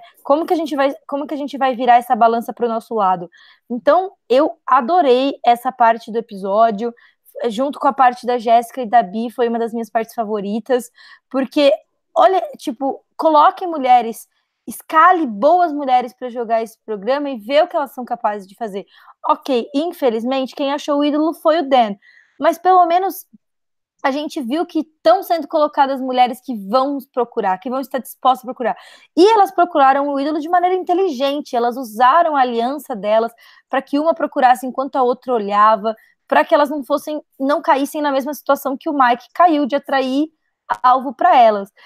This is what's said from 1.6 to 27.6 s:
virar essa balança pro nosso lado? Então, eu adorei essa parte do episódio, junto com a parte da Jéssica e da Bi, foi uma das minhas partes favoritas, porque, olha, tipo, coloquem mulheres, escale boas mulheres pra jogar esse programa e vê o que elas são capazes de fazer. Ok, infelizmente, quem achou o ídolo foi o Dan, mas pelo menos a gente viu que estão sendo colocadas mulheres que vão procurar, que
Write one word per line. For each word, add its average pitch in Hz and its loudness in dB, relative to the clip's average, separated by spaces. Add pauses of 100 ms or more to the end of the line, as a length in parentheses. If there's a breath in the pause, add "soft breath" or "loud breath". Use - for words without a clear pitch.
virar 240 4
essa 247 0
balança 226 0
pro 233 -4
nosso 226 -6
lado? 185 -2 (400 soft breath)
Então, 311 0 (160)
eu 294 2
adorei 269 2 (100)
essa 240 0
parte 226 0
do 208 -6
episódio, 220 -2 (540 soft breath)
junto 247 -6
com 294 0
a 262 0
parte 247 0
da 247 -2
Jéssica 240 0
e 233 -8
da 240 4
Bi, 220 -4
foi 233 -2
uma 233 -2
das 226 -4
minhas 233 -8
partes 226 -6
favoritas, 214 -4 (400 soft breath)
porque, 277 2 (420)
olha, 359 4 (160)
tipo, 262 -8 (140)
coloquem 320 2
mulheres, 247 0 (400)
escale 330 2
boas 294 2
mulheres 254 -2
pra 247 -12
jogar 226 -2
esse 226 -10
programa 240 -4
e 269 -8
vê 247 0
o 339 2
que 349 -6
elas 285 -4
são 254 -12
capazes 214 -6
de 196 -20
fazer. 196 -10 (400 soft breath)
Ok, 277 -2
infelizmente, 262 -4
quem 277 -4
achou 285 -4
o 294 0
ídolo 311 -2
foi 320 0
o 269 -4
Dan, 233 2 (440 soft breath)
mas 320 0
pelo 359 4
menos 349 -2 (760)
a 277 -2
gente 294 -8
viu 285 -4
que 330 -6
estão 320 0
sendo 330 -4
colocadas 294 0
mulheres 254 0
que 254 -10
vão 254 -2 (160)
procurar, 226 -2
que 254 -10